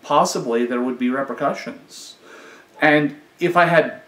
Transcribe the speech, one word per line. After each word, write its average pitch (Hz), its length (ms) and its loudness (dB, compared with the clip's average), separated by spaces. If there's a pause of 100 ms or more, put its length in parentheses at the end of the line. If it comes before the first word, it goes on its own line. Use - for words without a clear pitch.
possibly 120 600 0
there 123 160 -4
would 123 180 -4
be 123 120 0
repercussions. - 1040 -6 (680)
And 147 360 2 (240)
if 170 160 0
I 170 100 6
had 165 420 2